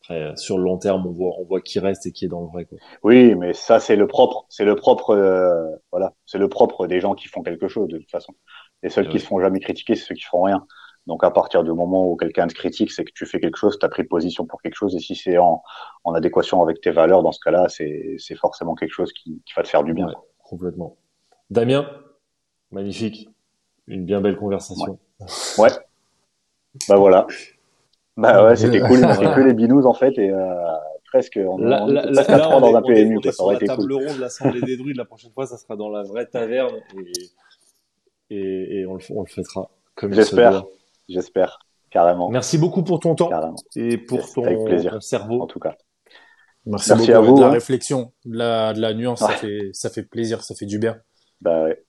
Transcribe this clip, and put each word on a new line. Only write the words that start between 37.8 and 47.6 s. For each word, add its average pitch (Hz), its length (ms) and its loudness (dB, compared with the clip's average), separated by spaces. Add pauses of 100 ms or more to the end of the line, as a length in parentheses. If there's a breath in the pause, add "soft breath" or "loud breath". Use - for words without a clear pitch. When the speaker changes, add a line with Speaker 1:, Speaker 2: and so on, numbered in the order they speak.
Speaker 1:
et, 104 60 -10
et, 95 440 -8
et 92 60 -8
on 95 80 -12
le, 92 60 -14 (100)
on 104 120 -8
le 87 40 -10
fêtera - 440 -12 (260)
comme 101 140 -8
il 98 60 0
se 110 40 6
Speaker 2:
J'espère. - 320 6
Speaker 1:
doit. 95 160 -2 (400)
Speaker 2:
J'espère. 92 500 -4 (320)
Carrément. 87 400 2
Speaker 1:
Merci 127 260 -2
beaucoup 175 280 0
pour 165 160 -2
ton 165 160 0
temps 175 140 0
Speaker 2:
Carrément. 80 260 -4 (180)
Speaker 1:
et 117 240 -4
pour 127 200 -6
Speaker 2:
Yes, - 160 -10
Speaker 1:
ton, 120 100 -4
Speaker 2:
avec 110 200 -2
plaisir, 90 280 -2
Speaker 1:
ton 110 80 -10
cerveau. 113 420 -6
Speaker 2:
en 85 60 -10
tout - 100 -16
cas. - 160 -8 (920 soft breath)
Speaker 3:
Merci 101 240 -4
Speaker 2:
Merci 113 180 6
Speaker 3:
beaucoup, 113 100 8
Speaker 2:
à - 20 10
Speaker 3:
ouais, 107 60 6
Speaker 2:
vous, 127 80 10
Speaker 3:
de 135 60 8
la 127 80 8
Speaker 2:
hein. - 20 8
Speaker 3:
réflexion, 131 640 -2 (120)